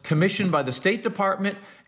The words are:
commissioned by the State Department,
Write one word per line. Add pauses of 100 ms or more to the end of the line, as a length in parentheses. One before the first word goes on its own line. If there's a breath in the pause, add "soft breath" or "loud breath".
commissioned
by
the
State
Department, (300 loud breath)